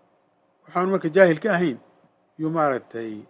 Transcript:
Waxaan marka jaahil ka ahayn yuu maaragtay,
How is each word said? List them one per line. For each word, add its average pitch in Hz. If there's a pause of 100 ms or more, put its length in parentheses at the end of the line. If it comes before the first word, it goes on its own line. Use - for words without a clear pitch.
(680)
Waxaan 180
marka 180
jaahil 170
ka 220
ahayn 170 (600)
yuu 156
maaragtay, 127 (180)